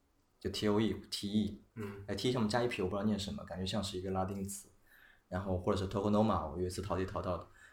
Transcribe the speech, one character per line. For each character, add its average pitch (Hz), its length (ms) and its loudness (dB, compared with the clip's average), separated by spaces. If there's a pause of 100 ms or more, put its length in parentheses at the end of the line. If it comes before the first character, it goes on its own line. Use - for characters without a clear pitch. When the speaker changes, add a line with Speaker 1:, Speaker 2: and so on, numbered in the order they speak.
(380)
Speaker 1:
就 98 120 -4
T 107 180 0
O 104 120 6
E，T 101 480 -2
E。 104 340 0 (120)
Speaker 2:
嗯。 104 320 -10
Speaker 1:
哎 104 80 -4
，T 127 140 0
E 123 40 4
上 127 100 2
面 107 60 4
加 120 140 4
一 123 60 2
撇， 101 160 0
我 90 60 0
不 104 40 0
知 101 60 0
道 104 40 0
念 104 140 2
什 92 140 -4
么， - 120 -6
感 - 140 -10
觉 92 80 -2
像 101 160 0
是 92 160 -4
一 90 40 -4
个 95 80 -4
拉 92 140 0
丁 98 220 -4
词。 - 220 -10 (600)
然 92 140 -4
后 95 140 0
或 95 160 2
者 92 60 2
是 95 100 0
Tokonoma， 101 640 4
我 85 80 -4
有 92 60 0
一 90 40 -4
次 92 120 -4
淘 90 140 -2
题 95 80 0
淘 92 180 -4
到 90 160 -2
的。 - 100 -14 (240)